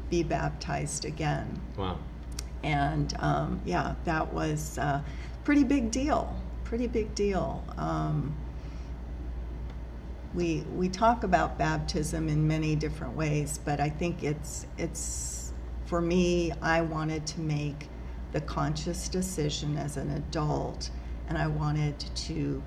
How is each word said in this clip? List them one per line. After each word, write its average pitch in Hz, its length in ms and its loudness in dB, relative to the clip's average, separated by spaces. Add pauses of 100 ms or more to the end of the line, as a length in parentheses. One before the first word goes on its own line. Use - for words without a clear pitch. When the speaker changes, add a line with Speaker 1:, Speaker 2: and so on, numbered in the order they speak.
(100)
Speaker 1:
be 170 120 4
baptized 147 840 -2
again. 151 520 -2 (200)
Speaker 2:
Wow. 92 200 -2 (640)
Speaker 1:
And, 147 580 2
um, 151 440 2
yeah, 160 300 2 (100)
that 160 280 2
was 156 460 0
a 143 240 2 (420)
pretty 285 200 8
big 240 260 4
deal, 269 460 2 (280)
pretty 233 220 0
big 220 280 0
deal. 190 500 0 (140)
Um, 156 580 0 (2000)
we, 170 260 2 (140)
we 180 140 2
talk 233 360 6
about 160 340 4
baptism 156 720 2
in 156 180 4
many 156 300 4
different 151 400 -2
ways, 151 480 0
but 143 160 2
I 147 80 4
think 175 340 -2
it's, - 440 -2 (100)
it's, - 760 -4 (340)
for 170 140 0
me, 175 600 4
I 165 220 4
wanted 156 460 0
to - 120 -6
make 147 480 -2 (440)
the 156 100 0
conscious 151 680 -2
decision 151 680 0
as 143 180 -4
an 139 140 -2
adult, 147 800 -2 (380)
and 160 100 0
I 156 80 2
wanted 151 540 2
to 143 680 -2